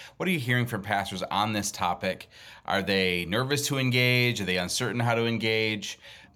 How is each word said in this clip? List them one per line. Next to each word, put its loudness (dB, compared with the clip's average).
What -4
are 2
you 0
hearing 0
from -6
pastors -2
on 0
this -2
topic? -4
Are 0
they 2
nervous 0
to 0
engage? 4
Are -2
they 2
uncertain -2
how 4
to 2
engage? 0